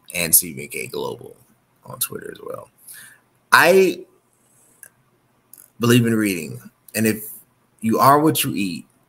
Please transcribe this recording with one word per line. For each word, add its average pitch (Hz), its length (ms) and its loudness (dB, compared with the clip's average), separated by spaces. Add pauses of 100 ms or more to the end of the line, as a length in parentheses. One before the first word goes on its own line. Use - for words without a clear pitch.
(120)
and 82 220 -2
Stephen 73 320 -4
K 65 220 -12
Global - 480 -10 (480)
on - 160 -14
Twitter - 320 -10
as - 100 -18
well. - 260 -14 (840)
I 175 540 4 (1700)
believe 120 280 4
in 113 80 0
reading. 87 460 -4 (360)
And 110 100 0
if 107 240 -2 (500)
you 110 200 0
are 135 180 6
what 151 240 2
you 131 120 -6
eat, 90 320 -6 (220)